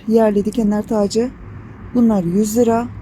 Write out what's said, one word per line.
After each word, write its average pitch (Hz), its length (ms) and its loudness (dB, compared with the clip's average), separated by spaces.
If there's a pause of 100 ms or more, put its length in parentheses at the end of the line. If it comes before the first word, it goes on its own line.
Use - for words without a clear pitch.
yerli 214 360 4
dikenler 208 380 0
tacı. 220 480 0 (640)
Bunlar 220 300 2
yüz 208 320 0
lira. 233 320 2 (140)